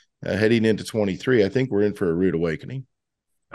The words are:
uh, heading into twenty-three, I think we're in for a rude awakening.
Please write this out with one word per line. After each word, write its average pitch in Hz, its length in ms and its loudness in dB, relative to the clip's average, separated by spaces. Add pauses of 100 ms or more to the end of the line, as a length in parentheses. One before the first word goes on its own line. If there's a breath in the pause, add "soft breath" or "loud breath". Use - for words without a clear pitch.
(260 loud breath)
uh, 95 100 -2
heading 110 300 4
into 98 180 2
twenty-three, 104 600 0
I 98 40 0
think 127 220 -2
we're 101 120 2
in 104 100 0
for 95 160 -2
a 82 40 0
rude 87 220 2
awakening. 85 500 -4 (680)